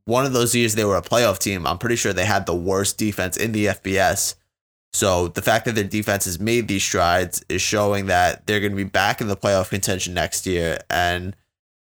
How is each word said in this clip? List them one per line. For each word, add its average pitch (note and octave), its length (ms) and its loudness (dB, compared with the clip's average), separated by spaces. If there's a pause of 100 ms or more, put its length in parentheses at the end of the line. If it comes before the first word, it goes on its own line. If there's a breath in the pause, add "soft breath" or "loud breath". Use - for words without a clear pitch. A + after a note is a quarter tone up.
one B2 200 0
of C3+ 80 -2
those A#2+ 200 2
years A#2 220 2
they A2 100 2
were G2 120 2
a - 40 0
playoff A2+ 380 2
team, F#2+ 260 -2
I'm E2 120 0
pretty A#2 180 0
sure G#2+ 180 -2
they F2+ 120 0
had G2 200 0
the E2+ 100 0
worst F#2+ 420 0
defense F#2+ 400 -2
in A2+ 140 -2
the G#2 160 0
F F#2+ 160 -4
B F#2+ 140 0
S. F#2+ 380 2 (560)
So F2+ 360 2
the E2+ 140 -6
fact A2+ 240 2
that A#2+ 80 -2
their G#2+ 120 0
defense G#2 400 -2
has F2 140 -6
made A2+ 280 0
these G2 160 0
strides F2 680 0
is F#2 140 -2
showing G2+ 440 0
that F2+ 380 2
they're G#2+ 140 0
gonna G2+ 160 -2
be G2 80 -2
back G2 380 0
in A2+ 60 -2
the G2 100 -2
playoff G2 320 2
contention F#2+ 440 -4
next E2 320 -4
year. E2+ 340 0 (100)
And F2+ 460 -2 (600)